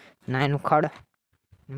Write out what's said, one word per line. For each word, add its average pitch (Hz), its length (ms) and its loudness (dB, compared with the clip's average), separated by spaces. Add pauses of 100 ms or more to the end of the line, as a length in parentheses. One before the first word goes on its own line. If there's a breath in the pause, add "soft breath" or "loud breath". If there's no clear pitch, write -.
(300 soft breath)
ના 131 160 0
એનું 143 220 -2
ખડ. 151 180 4 (840)
ને 135 100 -14